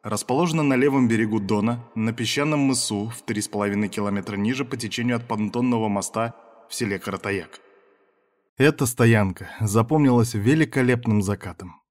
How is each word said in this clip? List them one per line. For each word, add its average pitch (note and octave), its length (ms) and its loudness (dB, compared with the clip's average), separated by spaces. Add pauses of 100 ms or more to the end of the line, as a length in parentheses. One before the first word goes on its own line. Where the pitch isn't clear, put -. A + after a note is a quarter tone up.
Расположена D3+ 600 0
на C#3 120 2
левом C3+ 320 4
берегу A2 320 2
Дона, A2 560 -2
на A2+ 160 -2
песчаном C#3+ 480 -2
мысу, A#2+ 480 0
в A#2 140 -12
три G#2+ 180 -4
с - 80 -6
половиной G#2 400 -2
километра G2+ 480 -6
ниже B2 300 -2
по B2+ 100 -8
течению A#2+ 400 -4
от A#2+ 140 -8
понтонного A2+ 580 -2
моста A2 480 -4 (340)
в - 60 -14
селе G2+ 240 -4
Кратаяк. F#2+ 640 -6 (960)
Эта D3 280 4
стоянка A2+ 600 4 (140)
запомнилась A#2+ 720 4
великолепным B2 880 2
закатом. F#2 680 -6